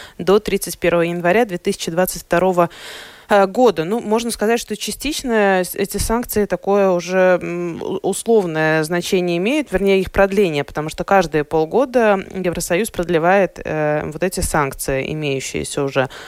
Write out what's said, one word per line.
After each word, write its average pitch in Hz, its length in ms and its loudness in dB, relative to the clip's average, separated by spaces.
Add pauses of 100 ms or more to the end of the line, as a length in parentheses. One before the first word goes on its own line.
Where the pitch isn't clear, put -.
(180)
до 185 200 4
тридцать 190 400 -4
первого 170 240 2
января 175 420 2
две 185 140 -6
тысячи - 320 -4
двадцать 180 320 -2
второго 175 480 2 (580)
э, 202 180 6
года. 196 380 2
Ну, 214 160 -2
можно 226 300 -2
сказать, 226 300 0
что - 160 -8
частично 214 880 0
с-, 180 100 -10
эти 190 220 -4
санкции 226 480 -2
такое 196 460 0
уже, 180 500 2
м, 170 400 -6
у-, - 220 -4
условное 160 840 2
значение 175 540 0
имеют, 247 340 -2
вернее, 190 280 2
их 180 120 -4
продление, 190 520 2
потому 156 260 -6
что - 120 -8
каждые 165 420 2
полгода 208 760 2 (140)
Евросоюз 175 560 -2
продлевает, 175 760 2
э, 151 400 -2
вот 156 180 -6
эти 185 180 -2
санкции, 139 720 -2
имеющиеся 143 680 -4
уже. 135 260 0 (200)